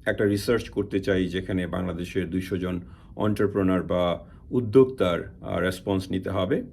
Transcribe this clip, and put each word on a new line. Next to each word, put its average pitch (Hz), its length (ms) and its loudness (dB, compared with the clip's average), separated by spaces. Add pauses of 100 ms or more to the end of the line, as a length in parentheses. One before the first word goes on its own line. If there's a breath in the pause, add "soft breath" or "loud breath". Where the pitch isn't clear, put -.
একটা 107 180 0
রিসার্চ 101 440 2
করতে 101 320 -2
চাই 92 280 2
যেখানে 92 380 -2
বাংলাদেশের 87 640 -4
দুইশো 92 260 -2
জন 90 240 -2 (360 loud breath)
এন্টারপ্রেনার 101 640 2
বা 87 440 0 (240 loud breath)
উদ্যোক্তার, 120 920 4
আহ, 92 160 -4
রেসপন্স 92 520 0
নিতে 95 200 -2
হবে। 98 320 0 (100)